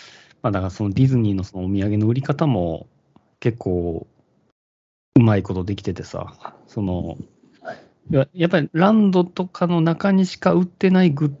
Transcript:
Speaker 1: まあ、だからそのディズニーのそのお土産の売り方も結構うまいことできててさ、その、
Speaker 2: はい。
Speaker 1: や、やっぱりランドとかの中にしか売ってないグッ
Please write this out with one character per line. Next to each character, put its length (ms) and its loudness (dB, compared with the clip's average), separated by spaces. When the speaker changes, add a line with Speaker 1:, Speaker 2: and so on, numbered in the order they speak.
Speaker 1:
ま 60 -2
あ、 20 0
だ 100 -2
か 60 -2
ら 40 -6
そ 140 -6
の 60 -2
デ 120 2
ィ 40 6
ズ 120 2
ニ 140 2
ー 20 0
の 100 -2
そ 140 -12
の 60 -6
お 60 -2
土 120 0
産 160 0
の 80 2
売 80 2
り 80 -2
方 240 -2
も 400 -2
結 180 -2
構 480 -4
う 40 10
ま 160 6
い 60 0
こ 120 -8
と 100 -4
で 120 -6
き 60 -12
て 120 -6
て 100 -12
さ、 500 -14
そ 160 -10
の、 360 -6
Speaker 2:
は 140 -14
い。 40 -20
Speaker 1:
や、 220 0
や 140 -2
っ 40 -4
ぱ 100 2
り 120 -4
ラ 200 2
ン 180 4
ド 140 2
と 220 -6
か 200 -4
の 140 0
中 320 0
に 140 4
し 100 -10
か 160 0
売 100 2
っ 40 -2
て 240 0
な 140 6
い 60 4
グ 160 0
ッ 140 -4